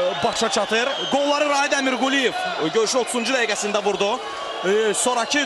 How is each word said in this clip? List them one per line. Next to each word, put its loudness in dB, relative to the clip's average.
başa 0
çatır. 0
Qolları 2
Rahid 2
Əmirquliyev, 2
e, 2
görüşün 2
otuzuncu -2
dəqiqəsində 0
vurdu. 0
Ee, 2
sonraki 0